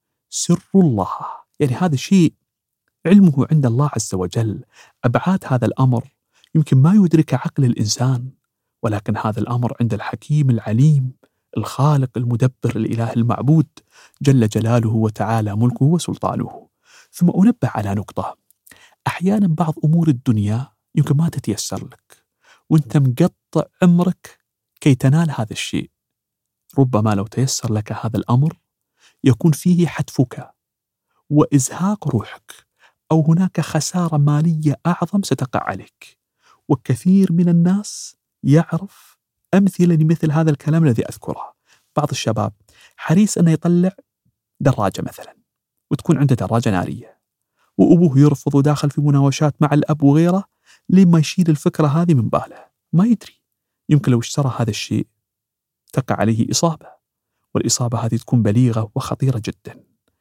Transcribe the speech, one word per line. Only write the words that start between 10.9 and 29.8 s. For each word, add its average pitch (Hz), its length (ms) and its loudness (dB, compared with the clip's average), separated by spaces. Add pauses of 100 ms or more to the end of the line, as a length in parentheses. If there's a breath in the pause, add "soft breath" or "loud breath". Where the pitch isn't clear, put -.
الخالق 131 600 -2
المدبر 123 580 -2
الإله 113 380 -4
المعبود 120 540 2 (540 soft breath)
جل 131 260 4
جلاله 110 420 0
وتعالى 110 640 -2
ملكه 123 300 0
وسلطانه. - 800 -4 (440 soft breath)
ثم 175 180 0
أنبه 196 400 2
على 101 240 -6
نقطة: - 440 -8 (720 soft breath)
أحيانا 202 400 0
بعض 156 260 -2 (120)
أمور 165 220 2
الدنيا 120 640 -2 (240)
يمكن 143 220 0
ما 165 120 0
تتيسر 98 560 -8
لك، - 400 -20 (440 soft breath)
وأنت 156 280 0
مقطع 147 640 -2 (180)
عمرك 175 580 0 (420)
كي 139 140 4
تنال 147 360 0
هذا - 200 -8
الشيء. - 400 -8 (880)
ربما 110 360 2
لو 101 120 -4
تيسر 120 460 -4
لك 107 180 -6
هذا 110 260 -6
الأمر 139 420 0 (640 soft breath)
يكون 139 280 2
فيه 170 360 0